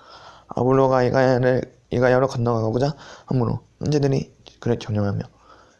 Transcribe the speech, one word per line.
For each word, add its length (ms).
아굴라가 560
이가야를, 580
이가야로 360
건너가고자 680
하므로 340
형제들이 560
그를 180
격려하며 420